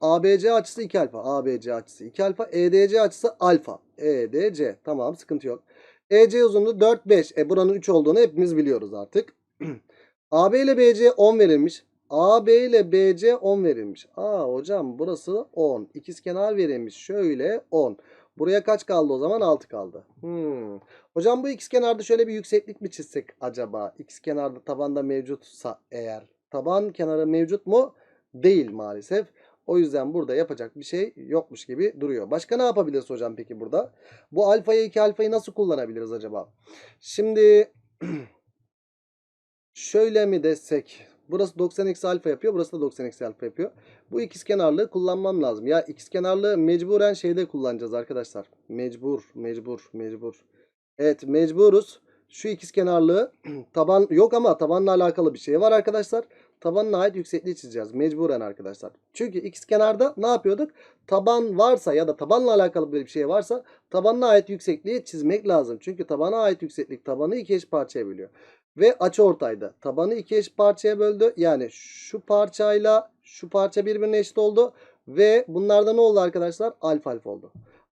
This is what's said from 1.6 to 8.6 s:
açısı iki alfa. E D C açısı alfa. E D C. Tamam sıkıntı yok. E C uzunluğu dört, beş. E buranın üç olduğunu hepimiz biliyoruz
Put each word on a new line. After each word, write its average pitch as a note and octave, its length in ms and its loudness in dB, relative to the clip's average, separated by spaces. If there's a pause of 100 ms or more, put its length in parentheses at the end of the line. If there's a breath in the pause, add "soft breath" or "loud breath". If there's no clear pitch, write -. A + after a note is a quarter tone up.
açısı A2+ 320 -12
iki G3 180 -6
alfa. G3 280 -4
E F3 200 0
D G3 160 6
C A3 140 2
açısı G#3+ 380 -2
alfa. E3 400 0 (180)
E B2+ 360 -2
D F#3 200 0
C. C3 300 -4
Tamam C#3+ 320 -6
sıkıntı C#3 320 -10
yok. A#2+ 160 -10 (460 soft breath)
E G#3+ 200 8
C A#3+ 160 4
uzunluğu G#3 340 2
dört, A3+ 260 4
beş. F#3+ 320 4
E D3+ 120 0
buranın F#3+ 240 2
üç G3 160 -4
olduğunu D#3+ 300 4
hepimiz E3+ 380 2
biliyoruz A#2 360 0